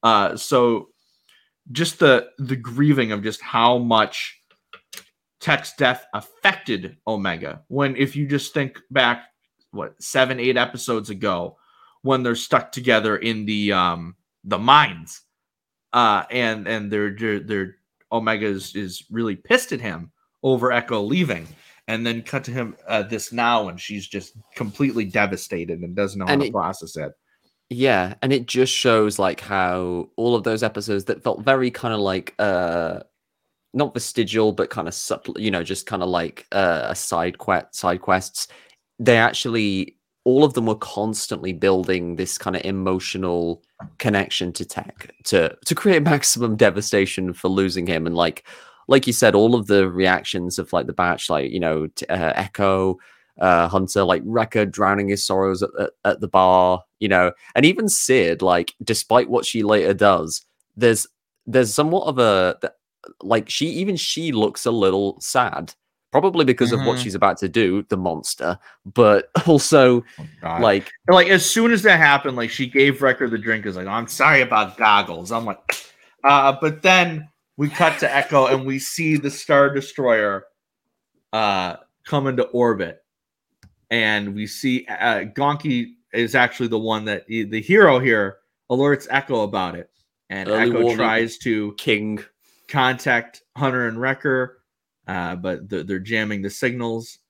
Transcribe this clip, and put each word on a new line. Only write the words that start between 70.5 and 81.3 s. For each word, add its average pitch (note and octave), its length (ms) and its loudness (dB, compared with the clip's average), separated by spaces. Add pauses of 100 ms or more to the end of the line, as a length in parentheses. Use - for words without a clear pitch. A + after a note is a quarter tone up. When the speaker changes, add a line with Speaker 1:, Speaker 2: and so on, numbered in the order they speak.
Speaker 2:
like G2+ 280 4 (180)
Speaker 1:
And, F3 80 8
like, F3+ 120 8
as F#3 180 4
soon A3+ 280 2
as G3+ 100 2
that G3 140 6
happened, C#3+ 400 4
like, A#2 140 -4
she C3 160 -4
gave C3+ 340 4
Wrecker B2+ 280 2
the A2+ 80 -2
drink, G#2+ 280 -2
is F#2+ 100 -6
like, F#2 120 -8
"I'm A2 200 -4
sorry C#3+ 320 4
about A2 380 0
Goggles." G2+ 560 2
I'm A#2 100 -4
like, G#2+ 160 -8 (640)
uh, C#3 380 6
but D#3 200 -2
then F3 460 2 (300)
we D3 120 -2
cut D#3+ 300 2
to C3 160 0
Echo C#3 300 4
and C3 220 0
we C3+ 100 -4
see D#3 400 -2
the C#3+ 140 -4
Star C#3+ 420 2
Destroyer, A2 720 0 (880)